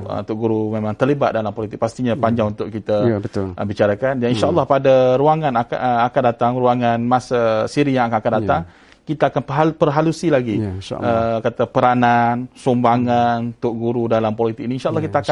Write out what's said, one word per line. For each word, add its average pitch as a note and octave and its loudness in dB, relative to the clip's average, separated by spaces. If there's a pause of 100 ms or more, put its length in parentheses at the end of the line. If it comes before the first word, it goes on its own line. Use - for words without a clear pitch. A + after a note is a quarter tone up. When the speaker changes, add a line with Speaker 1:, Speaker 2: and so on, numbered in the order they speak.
Speaker 1:
Ya. G2 -10
Speaker 2:
Uh, G#2 -6
Tok A2 -6
Guru A2 -2
memang G#2+ -4
terlibat C3+ 0
dalam G#2+ -4
politik. A2 -8
Pastinya A#2 -2
Speaker 1:
Hmm. A#2 -4
Speaker 2:
panjang A2+ 0
untuk G#2 -8
kita, G#2+ -2
Speaker 1:
Ya, A2+ 2
betul. G2 -6
Speaker 2:
uh, G#2+ -8
bicarakan. G#2 0
Dan A#2+ -2
insya-Allah C#3+ 2
Speaker 1:
Hmm. C#3 2
Speaker 2:
pada C3+ 4 (260)
ruangan D#3 2
ak-, A#2+ -2
uh, A#2+ 0
akan C3+ 0
datang, A#2+ 0
ruangan B2 2
masa A#2+ 0
siri D3 0
yang B2 2
akan, A#2 -2
akan A2+ 0
Speaker 1:
Ya. A2 2
Speaker 2:
datang, C#3 0 (420)
kita D3+ -2
akan C#3 -2
perhal-, D#3 0
perhalusi D#3 0
lagi, B2 0
Speaker 1:
Ya, G#2 -2
insya-Allah. G2 -4
Speaker 2:
uh, A2+ 0
kata, A#2+ 0
peranan, A#2+ 2
sumbangan A#2+ 0
Tok A#2 -2
Guru A#2 -2
dalam A2 0
politik A2+ -2
ini. B2 -4
InsyaAllah D#3+ -2
Speaker 1:
Ya, D#3 -4
Speaker 2:
kita D3 0
akan - -6